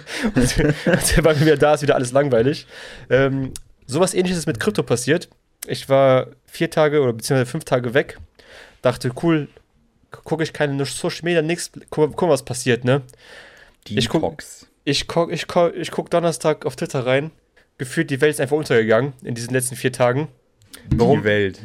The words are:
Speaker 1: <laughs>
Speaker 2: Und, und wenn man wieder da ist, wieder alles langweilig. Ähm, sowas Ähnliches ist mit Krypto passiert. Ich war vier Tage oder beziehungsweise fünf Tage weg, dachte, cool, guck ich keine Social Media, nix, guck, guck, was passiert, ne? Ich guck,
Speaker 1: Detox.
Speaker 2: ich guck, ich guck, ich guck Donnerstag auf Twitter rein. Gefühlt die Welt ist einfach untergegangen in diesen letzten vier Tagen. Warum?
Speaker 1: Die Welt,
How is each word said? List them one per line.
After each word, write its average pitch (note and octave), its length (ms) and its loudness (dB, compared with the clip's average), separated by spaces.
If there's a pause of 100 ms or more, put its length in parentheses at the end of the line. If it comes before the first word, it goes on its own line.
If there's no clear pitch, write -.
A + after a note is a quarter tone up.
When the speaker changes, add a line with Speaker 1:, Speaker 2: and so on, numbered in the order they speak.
Speaker 1:
<laughs> A3+ 260 -4
Speaker 2:
Und, C3+ 240 2
und D#3+ 580 0
wenn E3+ 80 4
man D#3 160 4
wieder D#3 160 6
da D3 180 4
ist, D3 80 -2
wieder C#3 140 2
alles B2 160 -2
langweilig. C3+ 540 2 (440)
Ähm, C3+ 420 2 (340)
sowas F3 280 0
Ähnliches F#3 240 0
ist D#3 80 -6
mit D3 140 -4
Krypto G#3 220 0
passiert. C#3 460 0 (380)
Ich - 220 -8
war C3+ 400 4 (180)
vier - 240 -4
Tage D3+ 300 2
oder B2+ 120 2
beziehungsweise B2 380 -2
fünf D#3+ 140 -8
Tage B2+ 280 -2
weg, D3 260 0 (640)
dachte, B2+ 280 0 (120)
cool, D#3+ 260 0 (600)
guck - 320 -6
ich D3+ 100 -4
keine C#3 320 -2
Social - 400 -6
Media, E3+ 180 2
nix, E3+ 300 -6 (180)
guck, D3+ 260 0
guck, F3+ 140 0
was C3+ 140 2
passiert, C3 400 -2
ne? C3 180 2 (840)
Ich A2+ 200 -2
guck, D#3+ 140 0
Speaker 1:
Detox. - 440 -10 (180)
Speaker 2:
ich - 240 -2
guck, E3+ 240 -2
ich D#3+ 160 -8
guck, F3 260 2
ich D#3+ 160 -8
guck - 180 -6
Donnerstag E3 560 -2
auf C3+ 120 -6
Twitter D3 280 -4
rein. C#3 260 0 (460)
Gefühlt D#3 320 -4
die C3+ 120 -4
Welt D3+ 140 4
ist D3+ 60 -8
einfach C#3+ 160 0
untergegangen B2 580 2 (100)
in B2 100 -6
diesen A#2 180 -8
letzten B2+ 220 -2
vier B2+ 160 -2
Tagen. B2+ 380 0 (640)
Warum? A#2+ 300 4
Speaker 1:
Die G2+ 40 -6
Welt, G#2 400 0